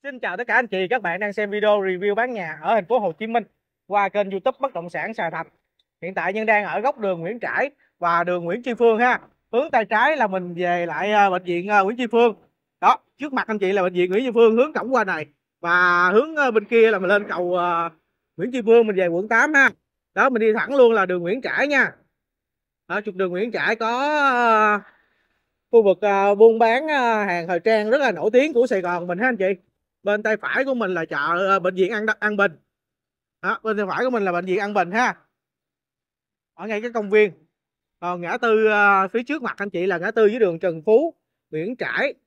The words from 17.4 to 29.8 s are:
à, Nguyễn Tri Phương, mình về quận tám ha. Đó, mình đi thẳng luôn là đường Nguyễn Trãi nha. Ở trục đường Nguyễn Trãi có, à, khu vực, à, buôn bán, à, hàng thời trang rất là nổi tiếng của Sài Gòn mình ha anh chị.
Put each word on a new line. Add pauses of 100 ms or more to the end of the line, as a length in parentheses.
à, (460)
Nguyễn
Tri
Phương,
mình
về
quận
tám
ha. (440)
Đó,
mình
đi
thẳng
luôn
là
đường
Nguyễn
Trãi
nha. (920)
Ở
trục
đường
Nguyễn
Trãi
có,
à, (920)
khu
vực,
à,
buôn
bán,
à,
hàng
thời
trang
rất
là
nổi
tiếng
của
Sài
Gòn
mình
ha
anh
chị. (560)